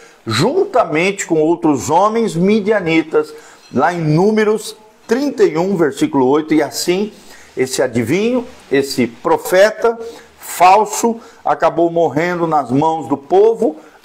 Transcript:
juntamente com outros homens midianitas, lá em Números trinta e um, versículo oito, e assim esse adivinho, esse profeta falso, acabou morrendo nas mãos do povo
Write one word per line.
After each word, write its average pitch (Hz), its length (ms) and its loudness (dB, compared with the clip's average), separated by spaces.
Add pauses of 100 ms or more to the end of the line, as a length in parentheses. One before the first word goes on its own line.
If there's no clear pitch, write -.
(260)
juntamente 190 1000 0
com 160 160 0
outros 151 480 0
homens 208 440 0
midianitas, 170 1000 0 (400)
lá 147 200 0
em 175 80 -4
Números 208 760 0 (320)
trinta 262 380 0
e 160 140 2
um, 190 180 0
versículo 143 500 0
oito, 151 280 0
e 151 80 2
assim 180 500 -4 (420)
esse 131 280 -2
adivinho, 160 640 -2 (260)
esse 139 340 0
profeta 190 920 0 (400)
falso, 214 840 2 (240)
acabou 156 460 0
morrendo 170 560 -2
nas 147 240 -2
mãos 156 360 0
do 139 120 -2
povo 214 580 2 (280)